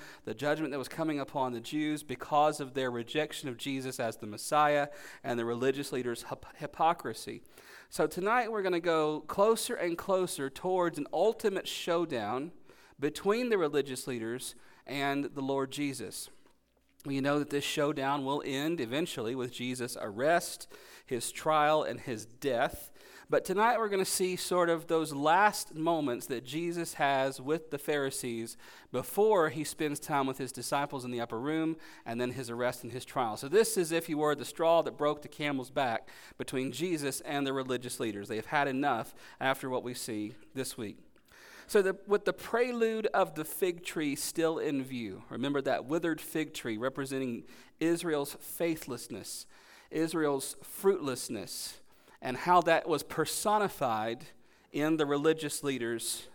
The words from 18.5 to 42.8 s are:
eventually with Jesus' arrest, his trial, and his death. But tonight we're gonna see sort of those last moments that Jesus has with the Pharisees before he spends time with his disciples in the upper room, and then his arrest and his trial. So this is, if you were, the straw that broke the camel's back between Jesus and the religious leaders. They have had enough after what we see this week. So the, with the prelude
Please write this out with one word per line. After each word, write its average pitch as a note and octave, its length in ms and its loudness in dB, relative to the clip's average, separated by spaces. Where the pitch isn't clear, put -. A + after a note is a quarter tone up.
eventually B2+ 560 -2
with B2 160 -4
Jesus' B2 480 -6
arrest, C#3+ 720 0
his - 280 -4
trial, D#3 500 4
and A#2+ 160 -4
his A2+ 260 -6
death. B2 640 -2
But - 160 4
tonight G#3+ 340 4
we're A3 100 0
gonna F#3+ 160 2
see F#3 300 0
sort F3 340 2
of E3 180 0
those D#3+ 240 2
last E3 640 4
moments D#3 540 0
that B2 180 -4
Jesus E3+ 500 -4
has C3+ 460 2
with D3+ 300 -2
the C#3+ 80 -4
Pharisees C3 800 -2
before F#3 580 4
he C#3+ 140 -4
spends D3 360 -2
time C#3 280 0
with C3 100 -4
his C3 140 -6
disciples C#3 520 -2
in B2 60 -6
the A#2+ 120 -2
upper A#2 180 -4
room, D#3+ 380 -2
and A#2+ 160 -4
then B2 100 -2
his A#2 180 -8
arrest B2 340 -2
and A#2 80 -10
his B2 120 -8
trial. A#2 320 -2
So C#3 120 -8
this G#3+ 280 4
is, E3+ 160 2
if E3 160 0
you D3+ 120 0
were, D3+ 160 4
the B2+ 100 -6
straw E3 380 6
that B2+ 140 -4
broke D3 260 2
the C3 60 -14
camel's C#3+ 420 -4
back B2+ 380 0
between C3 340 -2
Jesus C#3+ 500 -2
and C#3+ 260 -2
the C3+ 60 0
religious B2+ 460 -2
leaders. G2+ 280 -2
They A#2 80 -4
have A2 120 -4
had C#3+ 200 2
enough C3 480 0
after C3+ 260 0
what B2+ 160 -2
we B2 120 -6
see G#2+ 400 -6
this C3 240 -4
week. G#2 220 -8
So G#3 160 4
the, F#3+ 240 2
with G3+ 200 2
the F3+ 80 2
prelude A3+ 720 0